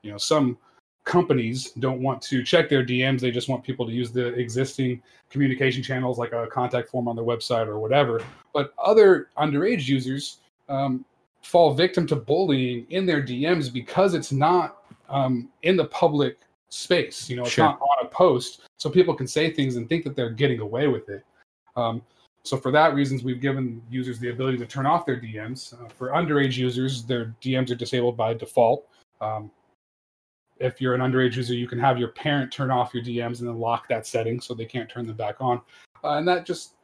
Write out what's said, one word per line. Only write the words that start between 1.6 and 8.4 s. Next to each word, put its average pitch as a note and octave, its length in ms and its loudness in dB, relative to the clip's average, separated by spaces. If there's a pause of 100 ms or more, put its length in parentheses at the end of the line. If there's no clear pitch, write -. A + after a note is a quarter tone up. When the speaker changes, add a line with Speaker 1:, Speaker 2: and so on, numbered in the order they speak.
Speaker 1:
don't B2+ 300 -4
want C3 200 -2
to B2+ 200 -2
check E3 260 2
their C3+ 140 4
D B2+ 280 0
Ms. B2+ 120 0
They B2+ 80 2
just A#2+ 180 -4
want C3 140 -4
people B2+ 240 -6
to A2 60 -6
use A#2+ 200 -4
the B2 220 -2
existing B2 680 -2 (300)
communication C3 520 0
channels B2+ 360 -4
like A#2 140 -6
a A#2 160 -4
contact B2 420 -2
form B2 180 -4
on A#2 80 -4
their A#2 80 -6
website A#2 440 -2
or G#2+ 100 -6
whatever. A#2 420 2 (320)